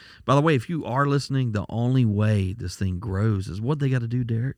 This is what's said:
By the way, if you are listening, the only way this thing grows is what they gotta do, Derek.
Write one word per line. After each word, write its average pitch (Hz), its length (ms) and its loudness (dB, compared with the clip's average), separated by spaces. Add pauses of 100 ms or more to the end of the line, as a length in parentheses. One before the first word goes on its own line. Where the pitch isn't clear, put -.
(260)
By 127 100 4
the 143 60 6
way, 156 140 4
if 117 140 -2
you 165 160 -4
are 131 220 0
listening, 135 460 0
the 104 160 -4
only 123 340 2
way 104 500 2
this 90 220 -8
thing 92 240 -2
grows 98 480 -2
is 92 140 -8
what 143 180 -2
they 143 100 0
gotta 123 200 -2
do, 123 160 -2
Derek. 117 320 -4